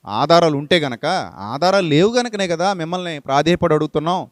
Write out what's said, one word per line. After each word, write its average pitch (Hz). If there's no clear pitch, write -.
ఆధారాలు 151
ఉంటే 151
గనక." 139
ఆధారాలు 165
లేవు 170
గనకనే 214
కదా 175
మిమ్మల్ని 170
ప్రాధేయపడి 156
అడుగుతున్నాం 156